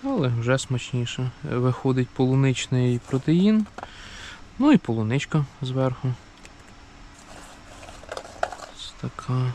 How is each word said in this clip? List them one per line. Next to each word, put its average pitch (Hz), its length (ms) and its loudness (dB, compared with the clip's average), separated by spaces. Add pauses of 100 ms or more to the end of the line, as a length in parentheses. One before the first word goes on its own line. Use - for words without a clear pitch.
Але 240 240 0
вже 120 300 2
смачніше. 123 720 -4 (120)
Виходить 127 680 0
полуничний 127 960 2
протеїн. 190 600 4 (920)
Ну 294 140 6
і 254 40 8
полуничка 120 680 2 (180)
зверху. 131 500 0 (2750)
Ось - 240 -14
така. 127 540 -2